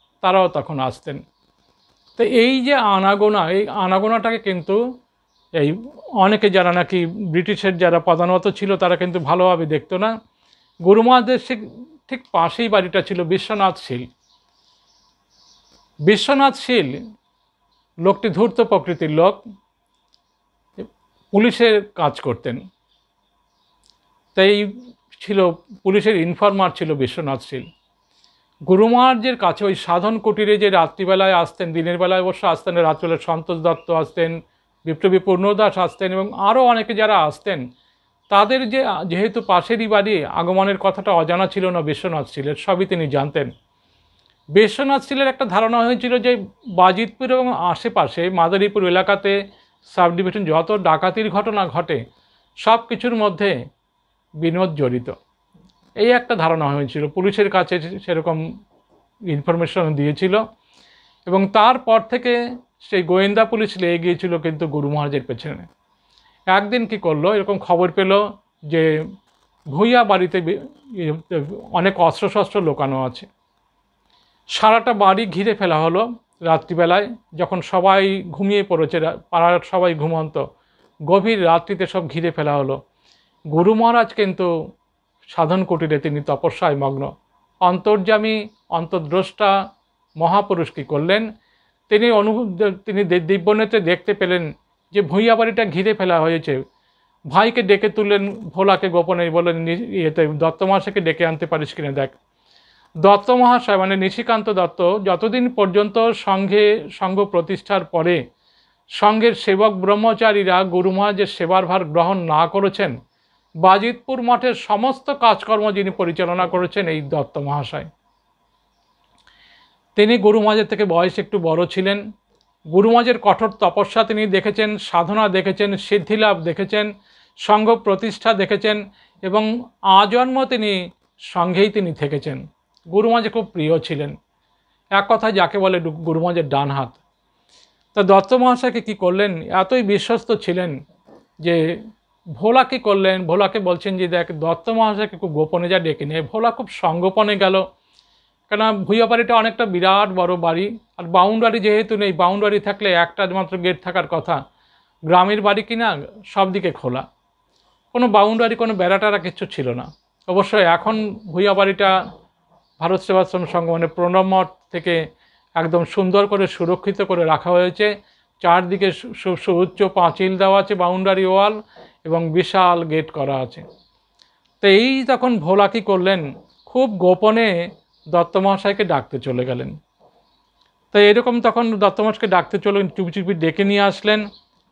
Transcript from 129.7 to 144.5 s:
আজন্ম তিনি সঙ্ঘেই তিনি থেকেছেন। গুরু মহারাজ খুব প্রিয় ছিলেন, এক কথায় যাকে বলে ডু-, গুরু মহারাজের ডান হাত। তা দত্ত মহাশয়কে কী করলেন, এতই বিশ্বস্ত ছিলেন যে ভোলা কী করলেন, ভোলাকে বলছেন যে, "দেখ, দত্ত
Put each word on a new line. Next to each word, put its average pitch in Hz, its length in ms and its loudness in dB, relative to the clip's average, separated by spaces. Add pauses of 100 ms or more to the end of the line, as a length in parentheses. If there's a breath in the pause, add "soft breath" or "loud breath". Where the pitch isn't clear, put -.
আজন্ম 233 640 4
তিনি 214 460 -4 (280)
সঙ্ঘেই 185 520 0
তিনি 190 220 -2
থেকেছেন। 143 540 -6 (440)
গুরু 214 200 2
মহারাজ 226 220 0
খুব 226 120 -4
প্রিয় 160 340 -2
ছিলেন, 147 380 -8 (720)
এক 196 180 2
কথায় 220 240 2
যাকে 185 260 0
বলে 190 220 2
ডু-, 160 100 -6
গুরু 160 300 -4
মহারাজের 170 280 -2
ডান 139 220 -2
হাত। 135 220 -6 (1040 soft breath)
তা 208 80 2
দত্ত 190 300 4
মহাশয়কে 247 480 2
কী 214 140 -8
করলেন, 185 480 -2
এতই 190 400 0
বিশ্বস্ত 202 500 0
ছিলেন 180 520 -4 (540)
যে 165 440 0 (460)
ভোলা 220 360 4
কী 254 140 -6
করলেন, 190 480 0
ভোলাকে 190 320 0
বলছেন 185 400 -2
যে, 180 100 0
"দেখ, 170 240 -2
দত্ত 165 360 -4